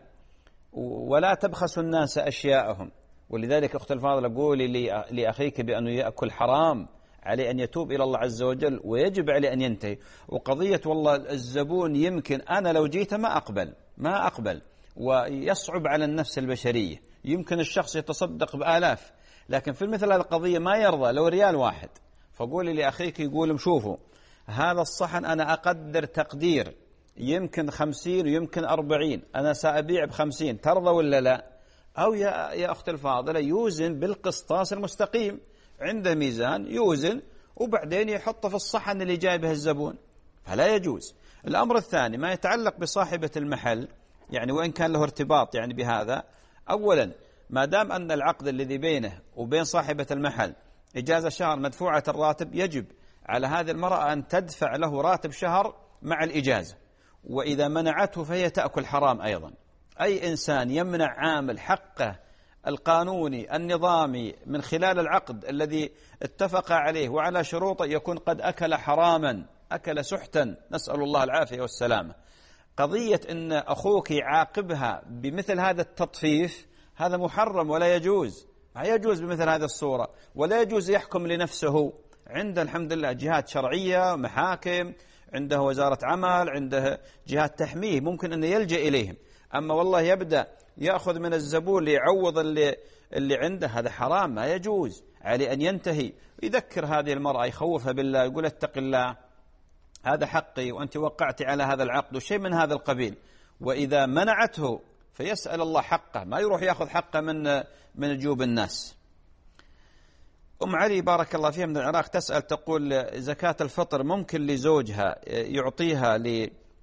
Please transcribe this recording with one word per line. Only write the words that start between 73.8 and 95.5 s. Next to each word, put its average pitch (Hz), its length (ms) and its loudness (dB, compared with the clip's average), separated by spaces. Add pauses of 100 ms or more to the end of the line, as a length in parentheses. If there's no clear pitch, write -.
يعاقبها 147 960 0
بمثل 160 540 -4
هذا 180 220 2
التطفيف، 160 840 -2 (300)
هذا 175 200 -2
محرم 180 540 0
ولا 175 240 4
يجوز، 170 520 0 (300)
ما 127 60 -8
يجوز 208 380 2
بمثل 165 280 0
هذه 160 160 2
الصورة، 135 440 -2 (260)
ولا 175 260 2
يجوز 202 300 0
يحكم 190 360 0
لنفسه. 156 640 0 (340)
عند 180 320 -4
الحمد 165 340 -2
لله 151 200 -2
جهات 139 360 0
شرعية، 180 680 0
محاكم، 175 760 -2 (420)
عنده 143 260 0
وزارة 139 420 2
عمل، 180 480 2
عنده 135 500 -2 (260)
جهات 147 320 -2
تحميه، 160 420 -2
ممكن 165 320 -4
أن 160 120 -2
يلجأ 175 320 2
إليهم. 139 400 0 (380)
أما 156 200 -2
والله 175 260 4
يبدأ 170 460 2 (320)
يأخذ 175 400 0
من 165 160 -2
الزبون 160 500 0
ليعوض 156 540 4
اللي، 151 380 2 (360)
اللي 139 240 0
عنده، 160 300 -2
هذا 117 240 -2
حرام، 147 440 0
ما 110 120 -4
يجوز، 180 580 -2 (180)
عليه 123 300 0